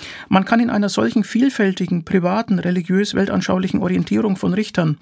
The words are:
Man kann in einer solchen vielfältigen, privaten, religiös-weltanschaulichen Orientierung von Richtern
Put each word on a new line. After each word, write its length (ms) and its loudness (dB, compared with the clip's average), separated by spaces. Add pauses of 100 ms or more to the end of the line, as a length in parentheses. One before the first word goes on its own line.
(300)
Man 160 4
kann 140 2
in 100 0
einer 180 0
solchen 340 0
vielfältigen, 840 0
privaten, 520 0
religiös-weltanschaulichen 1200 0
Orientierung 540 0
von 180 -2
Richtern 480 0